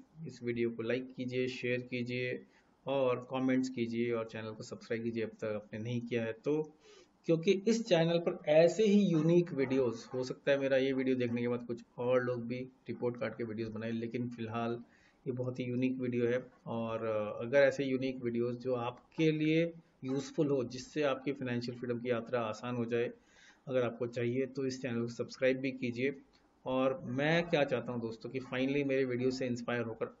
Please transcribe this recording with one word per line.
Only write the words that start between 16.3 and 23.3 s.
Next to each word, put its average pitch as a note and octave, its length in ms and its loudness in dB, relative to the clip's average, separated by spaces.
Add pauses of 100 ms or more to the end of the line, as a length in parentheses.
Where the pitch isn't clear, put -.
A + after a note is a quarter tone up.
और, A2+ 380 -4
अ, G#2+ 360 -2
अगर A#2+ 180 4
ऐसे C3+ 240 6
unique C3 400 -2
videos A#2+ 340 0
जो B2+ 180 -2
आपके B2 560 0
लिए D#3 420 2 (300)
useful C3+ 440 -2
हो, C#3 160 2
जिससे B2+ 400 -6
आपकी C3+ 280 0
financial A#2+ 460 -4
freedom A#2+ 220 -4
की B2 100 -6
यात्रा A#2 320 0
आसान A#2 340 -4
हो A#2+ 100 -2
जाए, A#2+ 260 0 (560)